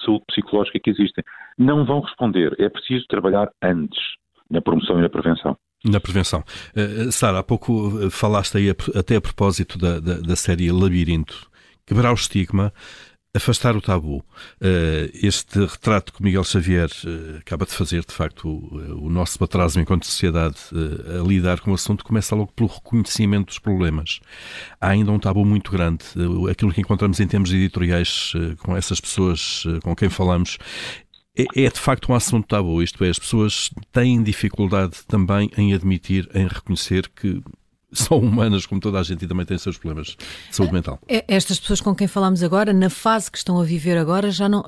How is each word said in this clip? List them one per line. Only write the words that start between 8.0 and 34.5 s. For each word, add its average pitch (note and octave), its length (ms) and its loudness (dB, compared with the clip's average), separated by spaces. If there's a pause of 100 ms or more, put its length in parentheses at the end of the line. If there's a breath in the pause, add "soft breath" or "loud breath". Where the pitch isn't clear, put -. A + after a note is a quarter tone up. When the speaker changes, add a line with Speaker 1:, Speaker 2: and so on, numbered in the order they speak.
Speaker 2:
eh, F#2+ 60 0
falaste G#2 480 0
aí G2+ 120 4
a, - 300 -2
até A2+ 160 2
a G2+ 60 4
propósito - 560 -2
da, F2 220 0
da, E2+ 160 -2
da E2+ 200 -2
série F2 360 0
Labirinto. F2 800 0 (380 soft breath)
Quebrar A#2+ 240 4
o A#2+ 40 4
estigma, G2 560 0 (600 loud breath)
afastar A#2+ 420 2
o G#2 60 0
tabu. D#2 420 -2 (360 loud breath)
Eh, D#2+ 500 2 (140)
este G2 360 0
retrato G2+ 520 0
que - 100 -14
Miguel F#2+ 220 2
Xavier, F2 460 2 (160)
eh, D#2+ 340 -10
acaba E2+ 260 -6
de - 60 -10
fazer, E2+ 340 -2
de - 80 -16
facto, - 340 -6
o, D2+ 340 -8
eh, D2+ 120 -10
o D2+ 160 -6
nosso E2+ 340 0
atraso F2 360 2
enquanto E2+ 260 2
sociedade, E2 520 0 (160)
eh, D#2+ 460 -6
a F2 40 -2
lidar F2+ 380 2
com G2+ 100 -2
o - 20 2
assunto G2+ 300 -2
começa G#2+ 320 -2
logo G#2 160 -2
pelo A2+ 160 0
reconhecimento G#2 800 0
dos - 120 -14
problemas. E2 600 -2 (640 loud breath)
Há F#2 80 2
ainda G#2 220 4
um G#2 80 2
tabu G2+ 260 2
muito G#2 260 2
grande. E2+ 320 0 (120)
Eh, F2 360 0
aquilo G2 220 0
que G2+ 80 0
encontramos G2 380 0
em G2 80 2
termos F#2+ 260 2
editoriais, F2 800 0
eh, E2 220 -4
com F2+ 180 -4
essas F2+ 240 -2
pessoas, - 640 -2
eh, E2 160 -2
com E2+ 140 -2
quem G2 140 0
falamos, F2+ 480 0 (800 loud breath)
é, C3 80 2 (180)
é A#2+ 60 4
de - 100 -4
facto - 320 0
um B2 40 4
assunto A2+ 320 0
tabu, F2 360 0
isto - 200 -2
é, F2+ 60 4
as E2+ 100 -2
pessoas - 500 0 (220)
têm B2 300 4
dificuldade G2 880 0